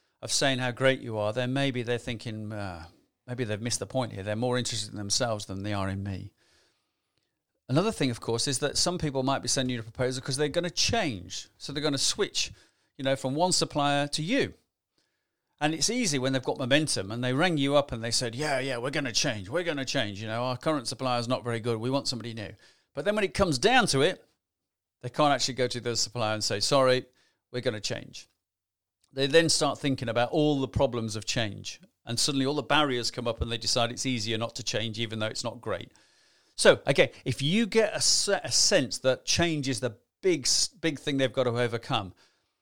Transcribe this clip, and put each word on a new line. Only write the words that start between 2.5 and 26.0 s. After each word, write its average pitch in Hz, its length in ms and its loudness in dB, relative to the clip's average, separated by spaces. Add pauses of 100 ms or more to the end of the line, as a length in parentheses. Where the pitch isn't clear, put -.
uh, 95 320 -8 (420)
maybe 123 200 -4
they've 107 160 -2
missed 120 180 -2
the 110 60 -6
point 127 260 -4
here. 104 100 -8
They're 104 140 -4
more 123 220 0
interested 110 340 -4
in 104 60 -10
themselves 104 480 -2
than 95 180 -8
they 104 80 -4
are 98 160 -2
in 95 160 -4
me. 98 300 -8 (1400)
Another 180 240 2
thing, 135 180 0
of 113 80 -8
course, 117 300 -2
is 135 100 -2
that 139 180 -2
some 180 200 2
people 135 260 -2
might 135 180 0
be 123 60 -6
sending 127 280 0
you 117 40 -6
a 110 40 -10
proposal 127 380 -4
'cause 131 140 -4
they're 147 140 0
gonna 170 200 -2
change. 139 800 -2 (100)
So - 140 -10
they're 143 100 -6
gonna 143 160 2
switch, - 540 0 (460)
you 135 80 -6
know, 135 100 2
from 131 180 -2
one 170 200 2
supplier 143 560 2
to - 120 -2
you. 208 320 0 (1080)
And 151 140 2
it's 156 160 0
easy 208 300 2
when 131 140 0
they've 131 100 -2
got - 160 -2
momentum 127 520 2
and 120 120 -6
they 127 100 0
rang 165 240 2
you 139 180 2
up 143 160 4
and 113 120 -6
they 117 80 -4
said, 117 240 -2
"Yeah, 143 240 -2
yeah, 131 180 -4
we're 123 140 -4
gonna 139 200 -2
change, 104 380 -2
we're 170 140 -2
gonna 147 220 -4
change. 107 360 -2
You 113 60 -8
know, 117 160 -4
our 127 140 -2
current 147 300 -2
supplier's 120 400 -2
not 120 160 -2
very 117 160 -2
good, 117 180 0
we 117 120 -4
want 135 180 0
somebody 117 260 -6
new." 101 180 -10 (420)
But 139 120 -6
then 208 100 0
when 214 80 0
it 185 100 -4
comes 175 240 2
down 226 300 4
to 135 140 2
it, 175 220 2 (800)
they 123 80 -10
can't 147 240 4
actually 127 220 0
go 123 120 2
to 120 120 -8
the 117 160 -2
supplier 110 380 -2